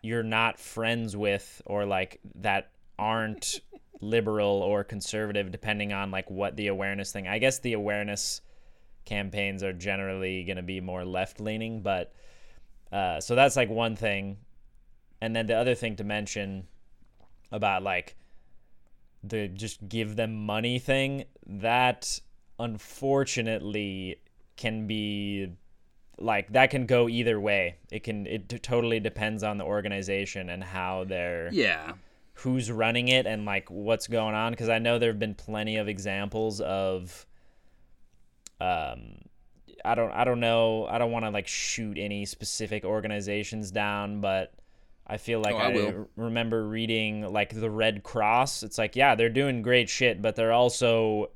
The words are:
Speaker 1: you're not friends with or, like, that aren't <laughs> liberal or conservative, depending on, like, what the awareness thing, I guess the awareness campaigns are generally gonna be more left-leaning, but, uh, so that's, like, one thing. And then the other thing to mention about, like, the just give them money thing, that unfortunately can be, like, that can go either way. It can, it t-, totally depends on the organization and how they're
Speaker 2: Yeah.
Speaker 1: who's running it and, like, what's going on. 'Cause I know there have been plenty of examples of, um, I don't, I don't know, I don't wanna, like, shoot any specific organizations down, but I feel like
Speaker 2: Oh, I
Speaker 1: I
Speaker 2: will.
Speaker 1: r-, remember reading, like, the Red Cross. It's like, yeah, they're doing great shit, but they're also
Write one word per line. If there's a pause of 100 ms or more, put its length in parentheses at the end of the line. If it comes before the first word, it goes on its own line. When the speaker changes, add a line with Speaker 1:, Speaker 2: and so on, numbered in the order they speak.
Speaker 1:
you're
not
friends
with
or,
like, (160)
that (300)
aren't (180)
<laughs>
liberal
or
conservative,
depending
on,
like,
what
the
awareness
thing,
I
guess
the
awareness (640)
campaigns
are
generally
gonna
be
more
left-leaning,
but, (800)
uh,
so
that's,
like,
one
thing. (840)
And
then
the
other
thing
to
mention (840)
about,
like, (1080)
the
just
give
them (100)
money
thing, (240)
that (400)
unfortunately (400)
can
be, (680)
like,
that
can
go
either
way. (160)
It
can,
it
t-,
totally
depends
on
the
organization
and
how
they're
Speaker 2:
Yeah. (420)
Speaker 1:
who's
running
it
and,
like,
what's
going
on.
'Cause
I
know
there
have
been
plenty
of
examples
of, (1300)
um, (680)
I
don't,
I
don't
know,
I
don't
wanna,
like,
shoot
any
specific
organizations
down,
but (520)
I
feel
like
Speaker 2:
Oh,
I
Speaker 1:
I
Speaker 2:
will.
Speaker 1:
r-,
remember
reading, (120)
like,
the
Red
Cross.
It's
like,
yeah,
they're
doing
great
shit,
but
they're
also